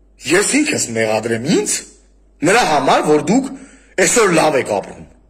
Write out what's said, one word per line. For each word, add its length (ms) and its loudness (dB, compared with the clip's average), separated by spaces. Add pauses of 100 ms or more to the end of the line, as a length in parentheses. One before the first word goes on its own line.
(200)
ես 340 0
ինքս 340 0
մեղադրեմ 600 -2
ինձ 260 0 (680)
նրա 220 2
համար, 400 2
որ 200 2
դուք 280 0 (460)
այսօր 360 2
լավ 240 2
եք 140 -4
ապրում։ 320 -6 (260)